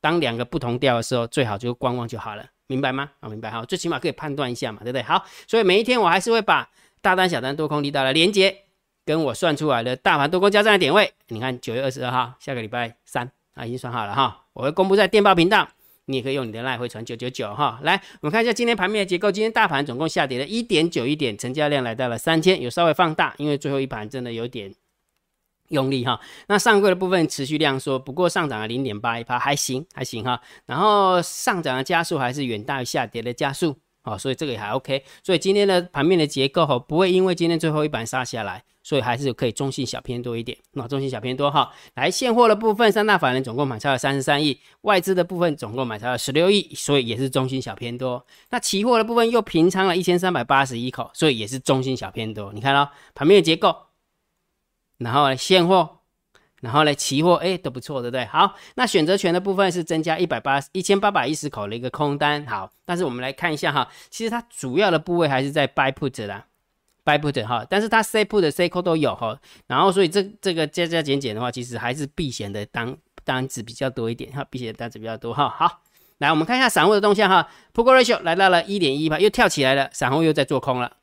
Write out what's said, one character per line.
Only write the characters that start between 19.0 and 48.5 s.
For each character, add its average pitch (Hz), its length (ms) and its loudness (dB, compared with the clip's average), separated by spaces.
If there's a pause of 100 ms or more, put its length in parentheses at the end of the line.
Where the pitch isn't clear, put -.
的 190 60 0
结 180 100 -2
构， 202 140 0
今 196 100 -4
天 220 120 0
大 220 160 2
盘 143 180 0
总 123 100 -8
共 156 120 -2
下 156 180 0
跌 127 140 -6
了 139 40 -4
一 208 160 -6
点 170 300 2
九 123 160 -2
一 143 80 0
点， 123 240 -4
成 127 160 -8
交 147 140 0
量 139 160 0
来 113 100 -6
到 127 140 -4
了 117 100 -4
三 160 240 0
千， 185 180 4
有 123 80 -6
稍 170 180 0
微 196 80 4
放 175 200 2
大， 160 240 0
因 147 100 -4
为 147 80 0
最 143 140 -6
后 139 100 -2
一 135 60 -2
盘 110 240 -10
真 127 140 -10
的 120 80 -8
有 113 160 -6
点 101 260 -12 (960)
用 135 200 -2
力 131 160 -2
哈。 113 160 -2 (280)
那 202 100 4
上 208 220 4
柜 202 100 4
的 180 60 2
部 185 120 -4
分 190 200 2
持 139 180 -6
续 151 120 -4
量 139 200 2
缩， 135 180 -4
不 131 160 -8
过 175 160 0
上 165 200 -2
涨 113 100 -6
了 110 80 -6
零 120 160 -4
点 104 180 -6
八 117 200 -4
一 - 20 -10
趴， 123 160 -4
还 143 160 0
行， 135 400 -6
还 135 80 -10
行 113 220 -8
哈。 123 160 -4 (260)
然 123 100 -8
后 190 460 4
上 180 400 -4
涨 131 140 -2
的 131 80 -4
家 170 180 0
数 160 160 -4
还 127 140 -2
是 143 120 -4
远 110 200 -4
大 135 180 -6
于 - 20 -6
下 127 220 -2
跌 113 160 -10
的 120 100 -6
家 139 200 -2
数。 143 240 -2 (260)
哦， 107 140 -8
所 135 140 -6
以 127 60 -2
这 160 100 -6
个 135 60 -6
也 110 60 -8
还 107 120 -8
OK， 135 340 -4 (200)
所 185 100 2
以 165 40 2
今 190 140 0
天 202 140 4
的 180 160 4
盘 147 240 0
面 185 100 6
的 160 80 4
结 139 220 0
构 160 180 2
哈， 143 140 2
不 147 180 -4
会 185 140 4
因 185 140 4
为 180 100 2
今 170 160 0
天 165 80 2
最 160 100 0
后 151 160 0
一 151 40 -2
盘 113 180 -4
杀 127 180 -4
下 113 200 -6
来， 92 180 -10 (220)
所 151 120 -2
以 127 60 2
还 117 140 0
是 135 160 -2
可 123 160 -2
以 - 20 0
中 135 220 -4
性 135 120 -4
小 120 160 -8
偏 120 220 -8
多 117 140 -6
一 117 80 -6
点。 120 120 -10 (180)
那 127 120 -8
中 139 140 -4
性 135 100 -4
小 120 100 -6
偏 127 160 -4
多 143 140 2
哈， 139 220 2 (220)
来 135 140 0
现 240 240 0
货 240 140 6
的 220 80 8
部 214 180 2
分， 208 200 4
三 208 120 2
大 208 140 4
法 139 140 2
人 131 100 0
总 120 140 -8
共 139 100 0
买 123 140 -4
超 143 100 0
了 131 80 2
三 139 160 -2
十 139 80 -2
三 147 220 0
亿， 139 160 -2 (220)
外 196 180 4
资 190 120 -2
的 180 120 2
部 175 160 -6
分 165 160 0
总 107 160 -10
共 131 120 -2
买 110 140 -6
超 117 100 -6
了 123 80 -2
十 127 140 -4
六 165 180 2
亿， 202 280 2
所 143 200 0
以 131 80 2
也 113 120 -4
是 135 120 -2
中 131 200 -2
性 131 120 -4
小 113 140 -10
偏 120 240 -10
多。 123 260 -6 (260)